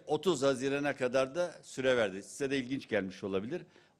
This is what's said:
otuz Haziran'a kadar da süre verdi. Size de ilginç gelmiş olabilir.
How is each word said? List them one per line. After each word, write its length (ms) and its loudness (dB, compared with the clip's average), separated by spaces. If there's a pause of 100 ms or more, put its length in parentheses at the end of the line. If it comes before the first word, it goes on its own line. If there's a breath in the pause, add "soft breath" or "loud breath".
otuz 360 2
Haziran'a 540 2
kadar 380 2
da 280 -4
süre 340 2
verdi. 260 2
Size 280 -4
de 80 0
ilginç 300 -4
gelmiş 360 -2
olabilir. 380 -2 (380 soft breath)